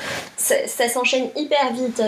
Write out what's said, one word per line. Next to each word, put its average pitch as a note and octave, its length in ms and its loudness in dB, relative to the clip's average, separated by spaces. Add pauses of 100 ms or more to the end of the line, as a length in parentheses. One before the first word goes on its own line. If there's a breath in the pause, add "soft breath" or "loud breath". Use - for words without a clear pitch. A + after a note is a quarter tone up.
(380 loud breath)
ça, - 180 2 (120)
ça A#3+ 220 0
s'enchaîne B3 460 0
hyper C#4+ 380 2
vite. A#3+ 340 -2